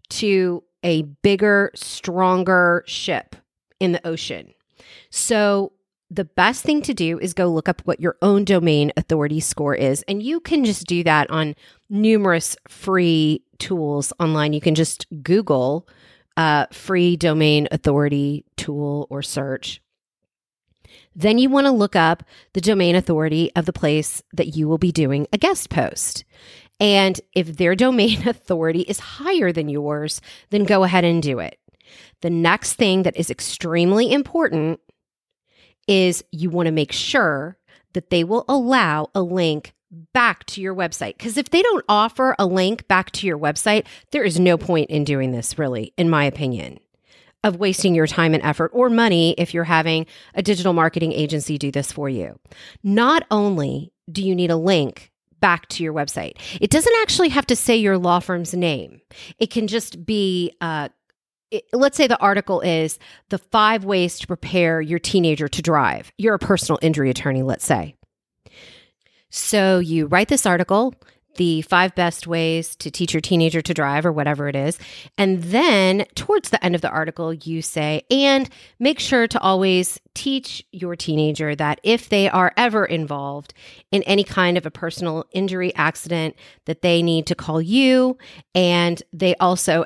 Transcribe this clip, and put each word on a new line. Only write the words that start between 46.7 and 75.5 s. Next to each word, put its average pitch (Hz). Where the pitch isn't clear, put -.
of 190
wasting 190
your 156
time 165
and 143
effort 151
or 165
money 185
if 170
you're 170
having 160
a 202
digital 180
marketing 160
agency 151
do 139
this 143
for 143
you. 92
Not 233
only 170
do 190
you 190
need 180
a 165
link 165
back 175
to -
your 156
website, 147
it 202
doesn't 392
actually 359
have 269
to 247
say 233
your 202
law 180
firm's 175
name. 156
It 220
can 220
just 185
be, 185
uh, 156
it, 214
let's 269
say 285
the 233
article 196
is 160
the 190
five 214
ways 190
to -
prepare 170
your 160
teenager 160
to -
drive. 131
You're 214
a 185
personal -
injury 147
attorney, 131
let's 131
say. 87
So 190
you 160
write 180
this 277
article, 196
the 165
five 180
best 170
ways 165
to -
teach 175
your 156
teenager 165
to 170
drive 151
or 170
whatever 147
it 139
is. 143
And 190
then 196